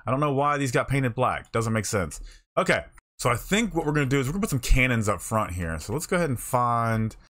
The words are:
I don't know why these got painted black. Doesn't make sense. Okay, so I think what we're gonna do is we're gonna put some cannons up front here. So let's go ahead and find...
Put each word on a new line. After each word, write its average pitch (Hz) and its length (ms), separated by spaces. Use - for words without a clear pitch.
I - 60
don't 131 80
know 147 120
why 143 260
these 139 140
got 127 160
painted 131 280
black. 107 360
Doesn't 113 220
make 110 120
sense. 87 360
Okay, 160 300
so 123 140
I 120 40
think 196 400
what 160 100
we're 151 80
gonna 147 120
do 135 140
is 127 80
we're 143 60
gonna 196 80
put 110 100
some 135 80
cannons 120 500
up 98 100
front 107 340
here. 82 260
So - 120
let's 147 140
go 190 100
ahead 175 140
and 120 100
find... 117 760